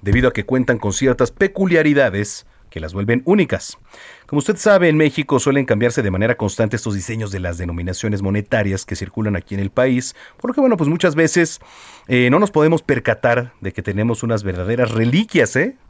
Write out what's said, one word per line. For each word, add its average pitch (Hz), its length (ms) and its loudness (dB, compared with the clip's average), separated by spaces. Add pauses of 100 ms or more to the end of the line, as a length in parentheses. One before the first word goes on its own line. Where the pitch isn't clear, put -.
debido 107 260 4
a - 40 2
que 101 120 -4
cuentan 127 340 0
con 104 140 -2
ciertas 127 380 0
peculiaridades 165 1160 0 (240)
que - 100 -12
las 80 120 -10
vuelven 107 320 0
únicas. 170 540 0 (480)
Como 147 140 -2
usted 180 160 -2
sabe, 185 320 4
en 156 80 4
México 147 420 2
suelen 139 280 2
cambiarse 117 360 2
de 101 80 0
manera 107 260 0
constante 110 380 -2
estos 110 200 -4
diseños 107 360 -6
de 98 80 -8
las 87 200 -6
denominaciones 90 640 -4
monetarias 101 640 -2
que - 120 -8
circulan 104 400 -4
aquí 87 180 -8
en 98 60 -4
el 98 100 -4
país, 127 460 -2 (200)
por - 140 -6
lo 247 40 -6
que, 302 60 -2
bueno, 254 160 4
pues 151 140 0
muchas 165 240 0
veces, 165 460 0 (480)
eh, 123 200 2
no 151 120 4
nos 202 100 2
podemos 156 320 2
percatar 120 800 0
de 95 120 -6
que 104 100 -8
tenemos 107 420 -2
unas 113 180 -2
verdaderas 101 480 -2
reliquias, 123 640 0
¿eh? 196 220 -2 (140)